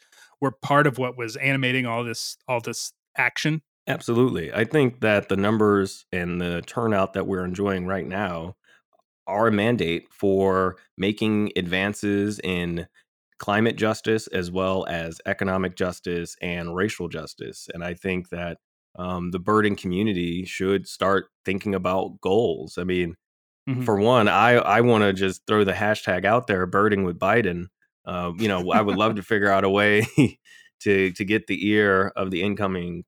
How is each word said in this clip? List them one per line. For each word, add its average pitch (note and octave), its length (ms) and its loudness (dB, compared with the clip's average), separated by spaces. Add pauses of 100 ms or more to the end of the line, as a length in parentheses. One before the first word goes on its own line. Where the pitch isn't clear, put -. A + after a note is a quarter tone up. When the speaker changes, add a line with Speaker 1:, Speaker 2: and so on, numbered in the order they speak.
(400)
Speaker 1:
were C3+ 120 0
part D3 340 2
of B2+ 120 -2
what B2 200 -4
was A#2 180 -8
animating C3+ 480 0
all A#2+ 200 -2
this, - 320 -8 (100)
all B2 140 -2
this - 320 -10 (240)
action? D3+ 440 -2 (280)
Speaker 2:
Absolutely. A#2 640 0
I A2 120 0
think B2+ 360 0
that G#2 280 2
the F#2+ 80 0
numbers G2+ 760 2
and F2 280 -2
the F2 220 -4
turnout G#2 520 0
that F#2 120 -2
we're F#2 180 -4
enjoying F#2 420 -2
right F#2 200 -4
now F2+ 480 -6 (720)
are G#2 220 2
a A2 40 4
mandate G2+ 600 0
for F#2+ 640 0 (200)
making G#2+ 600 0
advances G2+ 840 -2
in E2+ 460 -4 (520)
climate G#2+ 380 0
justice A2 520 -2
as F2 220 -4
well F#2 380 -2
as E2 380 -8
economic F#2+ 500 -2
justice F2 640 -6
and F2 340 -6
racial F#2 340 -4
justice. - 640 -14
And E2+ 100 -12
I F2 120 -8
think F2+ 360 -4
that, F2 280 -8 (400)
um, F2+ 320 -6
the F#2 80 -4
birding G#2 360 2
community F2+ 720 -2
should F#2+ 420 -2
start F#2+ 420 0 (180)
thinking G2 280 -2
about F#2 460 -2
goals. F#2 560 0
I F2+ 80 -6
mean, F2+ 320 -2 (500)
Speaker 1:
Mm-hmm. B2 180 -4
Speaker 2:
for G#2+ 140 2
one, A2+ 300 6
I, G#2+ 280 6
I G#2 260 4
wanna G#2+ 300 4
just F#2+ 340 -2
throw G#2+ 160 4
the F#2+ 100 2
hashtag G2 520 0
out A#2 240 2
there, F#2 180 0
birding G2 380 2
with F2 140 -4
Biden. F#2+ 500 0 (360)
Uh, F2+ 320 -6
you G#2+ 120 0
know, F2+ 240 0
I G#2 100 4
would G2+ 140 0
love A2 180 2
to G2+ 80 -6
Speaker 1:
<laughs> - 0 -
Speaker 2:
figure G2+ 260 0
out G2 160 4
a F#2+ 60 4
way G#2 340 4 (120)
<laughs> B2+ 240 4 (400)
to, F#2+ 320 2
to G#2 120 -6
get G#2 220 -2
the G2 220 -4
ear G2+ 480 4
of F#2+ 160 -4
the F2 100 -2
incoming F#2 640 -4